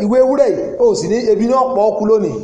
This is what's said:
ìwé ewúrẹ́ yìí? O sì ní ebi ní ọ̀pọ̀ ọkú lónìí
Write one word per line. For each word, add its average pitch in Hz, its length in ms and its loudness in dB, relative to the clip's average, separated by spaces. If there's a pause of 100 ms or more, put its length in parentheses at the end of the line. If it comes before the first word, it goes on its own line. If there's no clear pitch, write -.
ìwé 214 180 0
ewúrẹ́ 269 300 2
yìí? - 140 -2 (140)
O 233 180 2
sì 165 120 -6
ní 208 80 0 (140)
ebi 208 180 2
ní 247 60 0
ọ̀pọ̀ 254 340 0
ọkú 208 180 -2
lónìí 202 380 0